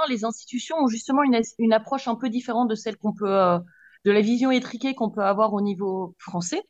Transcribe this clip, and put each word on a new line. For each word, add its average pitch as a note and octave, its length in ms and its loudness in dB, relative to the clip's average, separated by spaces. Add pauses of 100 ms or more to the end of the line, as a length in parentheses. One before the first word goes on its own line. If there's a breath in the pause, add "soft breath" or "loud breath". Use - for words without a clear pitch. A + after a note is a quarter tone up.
les A3 160 -4
institutions B3 520 -6
ont D4 100 2
justement C4 360 0
une C4 120 4
as-, A3+ 240 -2
une A3+ 140 2
approche A3+ 340 0
un A3+ 80 -2
peu A#3+ 140 -4
différente A#3+ 400 -2
de A3 60 -2
celle G#3+ 220 -8
qu'on G#3+ 160 -4
peut, G3+ 160 -4
euh, F#3 300 4 (460 loud breath)
de G3+ 60 4
la G#3 100 6
vision A#3+ 300 2
étriquée B3+ 440 -2
qu'on A3+ 140 -2
peut G#3 140 -4
avoir G3+ 300 2
au G3+ 80 0
niveau F#3+ 560 -4
français, F3+ 520 -6